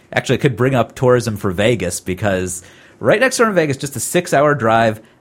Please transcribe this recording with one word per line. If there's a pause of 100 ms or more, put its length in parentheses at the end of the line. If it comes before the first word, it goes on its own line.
(120)
Actually,
it
could
bring
up
tourism
for
Vegas
because (360)
right
next
door
in
Vegas,
just
a
six-hour
drive, (200)